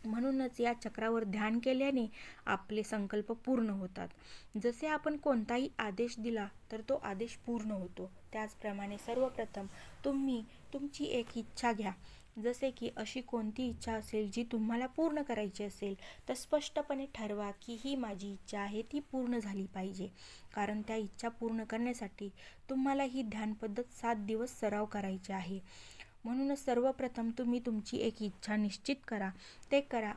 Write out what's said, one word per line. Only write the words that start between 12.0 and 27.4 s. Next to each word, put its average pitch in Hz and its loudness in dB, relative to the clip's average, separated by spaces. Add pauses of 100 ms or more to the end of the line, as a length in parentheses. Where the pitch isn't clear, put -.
जसे 240 0
की 233 -4
अशी 220 -4
कोणती 233 -2
इच्छा 233 -2
असेल 214 0
जी 233 0
तुम्हाला 233 2
पूर्ण 302 2
करायची 214 -2
असेल 196 -4 (340)
तर 247 2
स्पष्टपणे 294 0 (100)
ठरवा 208 -2 (100)
की 233 -8
ही 277 -2
माझी 202 -2
इच्छा 196 -6
आहे, 202 0
ती 285 -2
पूर्ण 247 0
झाली 196 -2
पाहिजे, 190 -4 (460)
कारण 208 0
त्या 220 -2
इच्छा 220 -2
पूर्ण 226 -2
करण्यासाठी 226 -2 (400)
तुम्हाला 269 6
ही 254 0
ध्यान 214 0
पद्धत 214 -2 (100)
सात 233 2
दिवस 220 0
सराव 208 4
करायची 196 -2
आहे. 190 -2 (640)
म्हणूनच 277 2
सर्वप्रथम 247 4
तुम्ही 240 4